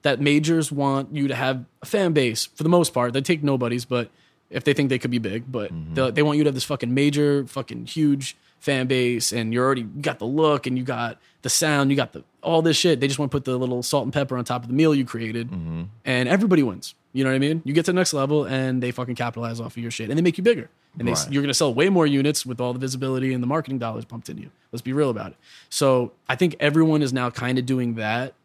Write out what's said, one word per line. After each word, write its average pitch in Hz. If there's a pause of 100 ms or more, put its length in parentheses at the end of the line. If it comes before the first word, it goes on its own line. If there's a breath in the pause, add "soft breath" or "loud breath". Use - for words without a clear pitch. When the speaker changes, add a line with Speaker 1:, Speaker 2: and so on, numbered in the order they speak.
Speaker 1:
that 135
majors 151
want 139
you 139
to 127
have 131 (180)
a -
fan 190
base 123
for -
the 160
most 175
part. 123
They 139
take 147
nobodies, 123
but 120 (400 soft breath)
if -
they 143
think 139
they 127
could 123
be 123
big, 110
but 104
Speaker 2:
Mm-hmm. 80
Speaker 1:
the, 131
they 143
want 147
you 151
to 147
have 135
this 127
fucking 127
major, 143
fucking 120
huge 143 (220 soft breath)
fan 131
base, 123
and 113
you're 123
already, 131
you 113
got 139
the 101
look, 147
and 127
you 127
got 120 (240 soft breath)
the -
sound, 143
you 139
got 131
the, 73 (180)
all 165
this 160
shit. 160
They 139
just 135
wanna 143
put 139
the 127
little 123
salt 135
and -
pepper 131
on 120
top 123
of 117
the 127
meal 156
you 135
created, 117
Speaker 2:
Mm-hmm. 82 (220)
Speaker 1:
and 127
everybody 185
wins. 107 (180)
You 135
know 131
what 131
I 135
mean? 156
You -
get 165
to 185
the 180
next 180
level, 143
and 131
they 123
fucking 123
capitalize 117
off -
of 117
your 117
shit, 110
and 139
they 170
make 175
you 185
bigger. 208 (280)
And 123
they 120
s- -
Speaker 2:
Right. 139
Speaker 1:
you're 143
gonna 143
sell 135
way 160
more 170
units 143
with 123
all 123
the 127
visibility 131
and 123
the 123
marketing 135
dollars 113
pumped -
in 104
you. - (220)
Let's 113
be 127
real 143
about 107
it. - (320 loud breath)
So 127 (160)
I 127
think 175
everyone 151
is 127
now 123
kinda 127
doing 123
that 113 (120)